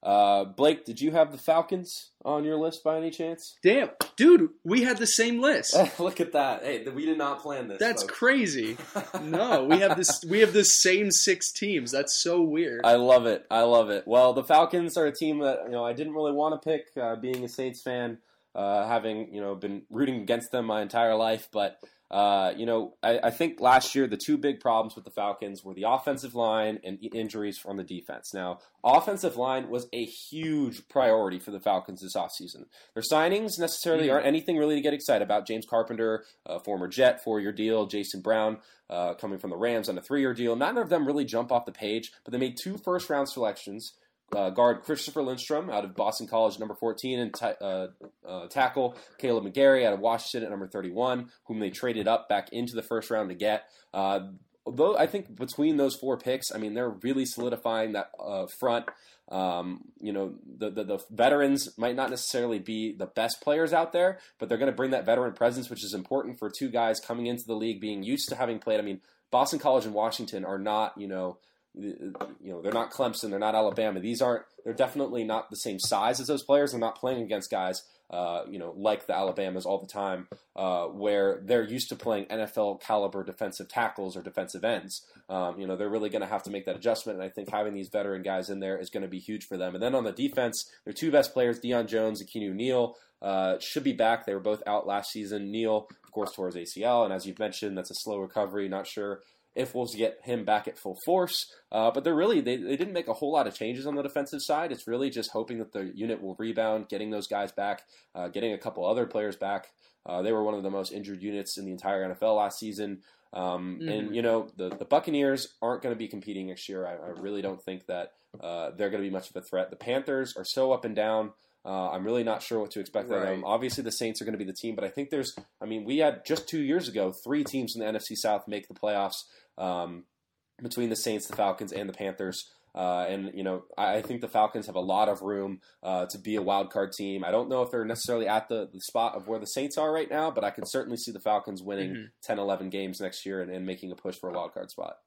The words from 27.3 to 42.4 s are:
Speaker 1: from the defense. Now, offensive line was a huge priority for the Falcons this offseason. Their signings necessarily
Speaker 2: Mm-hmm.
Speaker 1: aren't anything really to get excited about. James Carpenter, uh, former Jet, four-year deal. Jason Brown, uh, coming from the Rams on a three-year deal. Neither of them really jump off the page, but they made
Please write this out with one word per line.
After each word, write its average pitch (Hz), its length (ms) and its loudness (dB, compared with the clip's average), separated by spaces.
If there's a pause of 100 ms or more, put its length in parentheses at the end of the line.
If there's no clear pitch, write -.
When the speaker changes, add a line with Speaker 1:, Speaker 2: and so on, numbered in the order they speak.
Speaker 1:
from 98 200 -10
the 95 60 -6
defense. 87 480 -12
Now, 90 280 -6 (240)
offensive 170 540 4
line 131 320 0
was 120 220 -4
a 117 140 -4
huge 147 840 -4
priority 110 520 4
for - 100 -12
the 101 100 -8
Falcons 95 440 0
this 92 120 -8
offseason. 87 500 -6 (280)
Their 113 180 -6
signings 185 460 2
necessarily 165 480 0
Speaker 2:
Mm-hmm. 135 80 4
Speaker 1:
aren't 143 140 4
anything 160 300 2
really 151 180 4
to 143 60 0
get 147 120 2
excited 123 300 2
about. 101 240 0
James 113 200 -4
Carpenter, 113 560 0 (220)
uh, 87 140 -6
former 92 280 -4
Jet, 123 360 4
four-year 107 280 0
deal. 107 360 2
Jason 101 340 -6
Brown, 107 380 2 (280)
uh, 87 280 -2
coming 98 240 -8
from 101 100 -8
the 87 80 -6
Rams 113 320 0
on 92 80 -4
a 85 40 -8
three-year 135 340 0
deal. 117 200 2
Neither 190 280 0
of 165 60 -4
them 156 180 2
really 143 180 0
jump 120 260 -2
off 120 140 2
the 113 60 -10
page, 107 400 -6 (120)
but - 80 -12
they 123 60 -4
made 135 180 -2